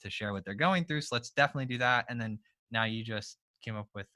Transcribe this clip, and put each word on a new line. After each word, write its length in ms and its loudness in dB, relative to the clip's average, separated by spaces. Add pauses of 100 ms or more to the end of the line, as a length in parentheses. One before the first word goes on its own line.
to 100 -10
share 220 -4
what 120 -4
they're 100 -6
going 300 4
through, 180 -2
so 140 -6
let's 140 -4
definitely 360 4
do 120 -2
that," 300 4
and 120 -4
then 200 -4 (300)
now 140 2
you 200 -2
just 340 -6 (240)
came 140 -6
up 180 -6
with, 220 -8